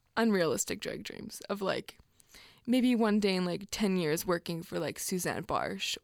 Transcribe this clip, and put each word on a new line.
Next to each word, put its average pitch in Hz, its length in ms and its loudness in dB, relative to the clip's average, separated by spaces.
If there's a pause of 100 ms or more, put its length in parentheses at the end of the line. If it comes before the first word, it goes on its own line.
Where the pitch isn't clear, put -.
(180)
unrealistic 196 600 2
drag - 240 -6
dreams - 440 -12
of, 202 140 -4
like, - 340 -4 (720)
maybe 247 300 6
one 214 240 4
day 190 160 4
in, 185 80 2
like, 175 260 -4
ten 190 260 2
years 165 300 0
working 170 360 -2
for, - 180 -8
like, 147 180 -4
Suzanne 170 460 -4
Barsh 147 600 -4